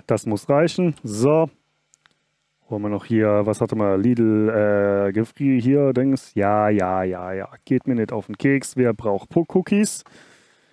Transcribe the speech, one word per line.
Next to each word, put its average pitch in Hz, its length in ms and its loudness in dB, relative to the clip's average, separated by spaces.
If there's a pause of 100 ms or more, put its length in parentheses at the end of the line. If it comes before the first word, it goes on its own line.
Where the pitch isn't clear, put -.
das 113 200 -2
muss 110 240 -4
reichen. 160 520 2
So. 139 460 0 (1200)
Holen 104 140 -8
wir 104 80 -4
noch 101 160 -6
hier, 107 400 2
was 107 160 -2
hatte 113 120 -4
man? 101 240 0
Lidl, 110 520 2
äh, 101 640 0
Gefrier, 127 460 -2
hier, 135 360 2
Dings. 131 400 -2
Ja, 104 340 2
ja, 92 360 0
ja, 92 280 -6
ja. 95 160 -10 (160)
Geht 127 220 -2
mir 131 80 0
nicht 110 180 -2
auf 107 140 -8
den 107 100 -12
Keks. 139 400 -2
Wer 123 160 2
braucht 104 380 -4
Po-Cookies? 185 760 0 (680)